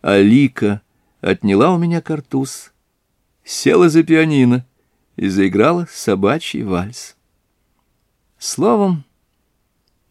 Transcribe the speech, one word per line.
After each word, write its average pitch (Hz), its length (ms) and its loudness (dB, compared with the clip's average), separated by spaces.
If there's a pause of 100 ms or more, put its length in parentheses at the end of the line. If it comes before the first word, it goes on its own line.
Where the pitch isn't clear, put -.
А 101 180 2
Лика 107 640 2 (400)
отняла 180 520 0
у 175 40 0
меня 170 240 -2
картуз, - 720 -8 (680)
села - 460 2
за 160 140 2
пианино 151 600 2 (500)
и 98 120 -4
заиграла 101 640 0
собачий 113 720 -4
вальс. 98 520 -8 (1200)
Словом, 190 680 -2 (1080)